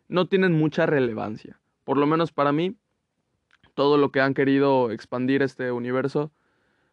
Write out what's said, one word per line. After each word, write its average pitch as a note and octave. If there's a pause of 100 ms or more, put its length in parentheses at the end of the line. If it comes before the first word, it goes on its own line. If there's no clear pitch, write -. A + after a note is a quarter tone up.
no F3+
tienen F#3
mucha D#3
relevancia. A2+ (240)
Por C3+
lo C#3+
menos D#3+
para C#3+
mí, E3+ (960)
todo C#3+
lo C#3
que C3+
han C3+
querido C#3
expandir B2+
este C3
universo, C3 (640)